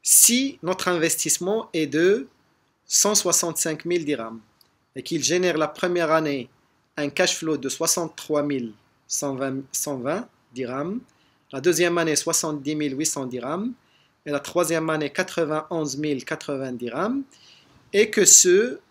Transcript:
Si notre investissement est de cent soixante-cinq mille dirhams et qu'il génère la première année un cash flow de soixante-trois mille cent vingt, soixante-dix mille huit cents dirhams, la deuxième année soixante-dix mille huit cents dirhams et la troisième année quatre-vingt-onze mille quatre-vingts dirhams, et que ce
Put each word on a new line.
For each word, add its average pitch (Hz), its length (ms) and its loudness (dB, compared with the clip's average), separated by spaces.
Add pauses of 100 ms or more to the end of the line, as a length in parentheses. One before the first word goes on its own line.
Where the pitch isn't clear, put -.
Si 262 580 4
notre 185 260 -2
investissement 175 840 0
est 156 140 0
de 185 400 2 (580)
cent - 300 2
soixante-cinq 165 680 0
mille 170 200 0
dirhams 113 360 -4 (540)
et 131 80 -12
qu'il 156 200 -4
génère 180 340 2
la 151 100 2
première 175 440 0
année 147 380 0 (480)
un 147 120 -2
cash 175 280 0
flow 156 200 -2
de 131 120 -4
soixante-trois 156 760 -2
mille 127 300 -2 (340)
cent 139 280 -4
vingt, 135 360 -4
soixante-dix 135 320 -6
mille - 0 -
huit 180 220 -4
cents - 20 -20 (260)
dirhams, 135 460 -6 (520)
la 139 100 -8
deuxième 175 360 2
année 160 180 2
soixante-dix 151 600 -2
mille 143 220 -2
huit 156 80 -2
cents 143 200 -4
dirhams 147 480 -6 (520)
et 147 60 -6
la 143 80 0
troisième 160 520 0
année 151 200 -2
quatre-vingt-onze 156 880 -2
mille 147 260 -2
quatre-vingts 135 500 -6
dirhams, 151 500 -4 (680)
et 220 160 6
que 214 140 2
ce 196 560 6 (120)